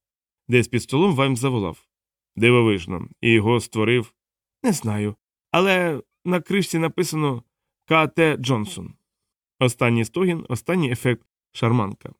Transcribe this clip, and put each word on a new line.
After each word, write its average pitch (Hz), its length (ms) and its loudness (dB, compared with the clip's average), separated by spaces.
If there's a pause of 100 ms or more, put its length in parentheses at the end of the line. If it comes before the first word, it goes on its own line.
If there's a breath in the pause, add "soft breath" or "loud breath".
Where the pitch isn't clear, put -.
(480)
Десь 117 200 2
під 117 140 -2
столом 170 320 0
Ваймс 131 260 0
заволав: 120 460 -4 (500)
"Дивовижно, 104 720 2 (120)
і 120 100 2
його 113 300 2
створив?" 113 540 -2 (480)
"Не 240 100 2
знаю, 104 440 -4 (340)
але 180 520 0 (220)
на 180 160 0
кришці 180 380 -2
написано 156 640 -2 (420)
К 160 220 2
Т 156 300 2
Джонсон". 110 580 -4 (640)
Останній 120 460 0
стогін, 175 440 -2
останній 156 420 -2
ефект, - 360 -2 (260)
шарманка, 113 680 -2